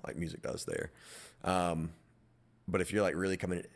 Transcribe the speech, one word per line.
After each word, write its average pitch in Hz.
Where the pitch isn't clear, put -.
like -
music 82
does -
there. -
Um, 87
but 92
if 87
you're, 104
like, 90
really 95
coming 90